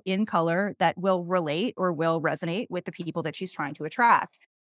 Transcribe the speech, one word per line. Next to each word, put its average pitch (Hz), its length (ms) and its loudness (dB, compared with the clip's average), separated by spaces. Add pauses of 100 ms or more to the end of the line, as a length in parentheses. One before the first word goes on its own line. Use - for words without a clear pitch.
in 190 220 0
color 175 520 0
that 165 200 2
will 185 260 2
relate 175 540 0
or 185 120 0
will 165 300 0
resonate 165 480 -2
with 175 160 -6
the 175 80 -10
people 165 300 -6
that 147 120 -6
she's 185 160 -8
trying 147 220 -6
to - 120 -10
attract. 214 540 2 (240)